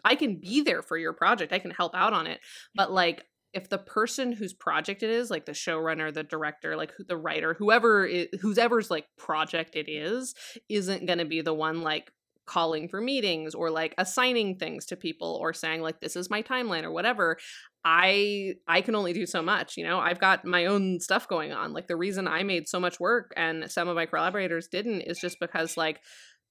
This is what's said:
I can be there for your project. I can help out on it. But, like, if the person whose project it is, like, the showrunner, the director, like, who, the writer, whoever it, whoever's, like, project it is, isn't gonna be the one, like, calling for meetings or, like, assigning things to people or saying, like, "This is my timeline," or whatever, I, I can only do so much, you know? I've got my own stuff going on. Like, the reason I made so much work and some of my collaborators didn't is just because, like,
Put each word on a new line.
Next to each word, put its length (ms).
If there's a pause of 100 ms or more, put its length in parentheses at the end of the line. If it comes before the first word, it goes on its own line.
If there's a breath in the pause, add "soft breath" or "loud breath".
I 120
can 260
be 220
there 180
for 160
your 160
project. 400
I 60
can 120
help 240
out 160
on 160
it. 140 (340 loud breath)
But, 160
like, 320 (300)
if 140
the 100
person 540
whose 220
project 500
it 60
is, 200
like, 160
the 60
showrunner, 640
the 100
director, 540
like, 200
who, 60
the 140
writer, 360
whoever 540
it, 220 (120)
whoever's, 480
like, 180 (100)
project 580
it 160
is, 420 (360 loud breath)
isn't 360
gonna 200
be 160
the 120
one, 280
like, 300 (340)
calling 420
for 140
meetings 520
or, 160
like, 280
assigning 600
things 280
to 100
people 460
or 120
saying, 280
like, 180
"This 160
is 140
my 120
timeline," 420
or 80
whatever, 460 (460 loud breath)
I, 720 (160)
I 120
can 140
only 160
do 140
so 160
much, 340
you 80
know? 160
I've 200
got 260
my 200
own 360
stuff 260
going 240
on. 220
Like, 140
the 100
reason 320
I 140
made 260
so 100
much 220
work 340
and 340
some 200
of 60
my 100
collaborators 640
didn't 320
is 180
just 220
because, 340
like, 240 (520 loud breath)